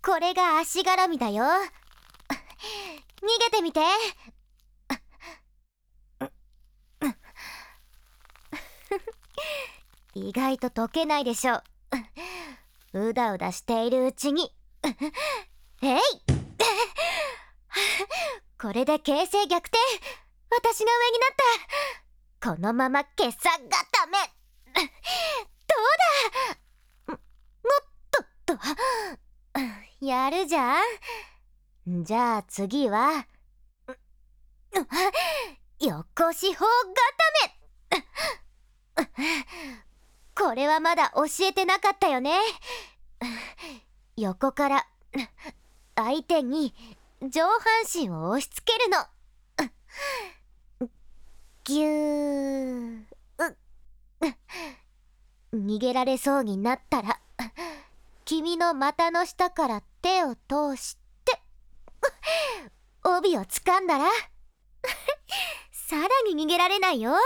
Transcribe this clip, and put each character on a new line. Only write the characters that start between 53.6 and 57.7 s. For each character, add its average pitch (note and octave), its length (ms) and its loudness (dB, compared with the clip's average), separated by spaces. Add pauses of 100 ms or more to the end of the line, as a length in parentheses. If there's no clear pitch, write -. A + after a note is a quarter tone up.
逃 G#3 260 -2
げ B3 140 0
ら B3+ 100 2
れ C4 140 0
そ C#4 220 0
う B3+ 40 0
に G3+ 140 -4
な A3+ 160 0
っ - 160 -4
た B3+ 120 0
ら、 G3+ 200 -4 (1040)